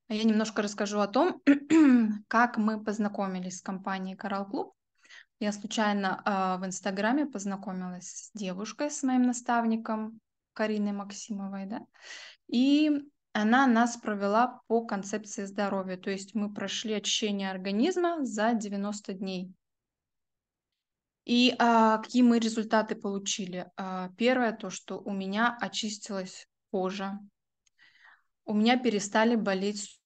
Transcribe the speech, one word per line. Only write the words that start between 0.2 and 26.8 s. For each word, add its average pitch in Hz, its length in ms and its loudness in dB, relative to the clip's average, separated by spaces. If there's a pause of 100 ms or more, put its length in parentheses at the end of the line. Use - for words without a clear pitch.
немножко 214 380 2
расскажу 208 360 -4
о 202 80 2
том, 262 400 2
<clears throat> 269 840 6
как 233 280 4
мы 214 260 0
познакомились 196 760 -4
с - 40 -18
компанией 190 540 -8
Коралл 196 340 -6
Клуб. - 240 -6 (640)
Я 208 140 -2
случайно, 208 720 -2
а, 190 340 0
в 190 80 -6
Инстаграме 208 600 -2
познакомилась 185 840 -8
с - 260 -18
девушкой, 214 560 -6
с 294 140 -8
моим 254 180 4
наставником 226 960 0 (360)
Кариной 214 360 -2
Максимовой, 196 760 -8
да, 220 200 -10 (640)
и 285 420 4 (420)
она 226 360 4
нас 233 280 4
провела 208 680 0
по 226 180 0
концепции 208 600 -6
здоровья, 196 520 -4
то 185 140 -8
есть 190 240 -8
мы 208 180 -4
прошли 202 420 -6
очищение 202 580 -2
организма 294 720 0
за 220 300 0
девяносто 202 580 -6
дней. 185 420 -6 (1700)
И, 240 300 6
а, 226 400 6
какие 247 240 2
мы 233 160 8
результаты 220 560 0
получили? 196 840 -6
А, 185 400 -8
первое, 247 360 2
то, 190 180 -8
что - 280 -12
у - 140 -10
меня 202 480 -2
очистилась 196 880 -8 (220)
кожа, 196 480 -4 (1300)